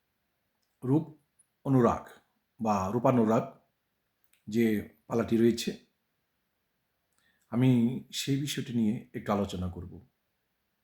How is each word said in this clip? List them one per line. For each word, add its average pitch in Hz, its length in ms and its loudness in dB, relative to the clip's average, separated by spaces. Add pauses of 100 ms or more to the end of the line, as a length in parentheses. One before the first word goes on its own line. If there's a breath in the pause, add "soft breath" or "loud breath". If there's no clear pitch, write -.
(840)
রূপ 143 220 0 (600)
অনুরাগ 123 380 4 (560)
বা 110 160 0 (140)
রূপানুরাগ 117 540 2 (1040)
যে 113 180 0 (380)
পালাটি 113 320 -2
রয়েছে, 113 340 2 (1800)
আমি 127 180 4 (420)
সেই 135 280 -4
বিষয়টি 143 340 -8
নিয়ে 110 200 0 (200)
একটু 110 180 -12
আলোচনা 92 360 -4
করব। 87 240 -12 (920)